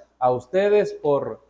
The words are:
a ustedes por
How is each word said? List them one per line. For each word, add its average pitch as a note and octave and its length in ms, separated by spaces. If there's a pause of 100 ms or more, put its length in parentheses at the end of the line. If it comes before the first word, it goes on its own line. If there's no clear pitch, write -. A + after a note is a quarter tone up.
(180)
a B2+ 120
ustedes G3+ 640
por C3+ 560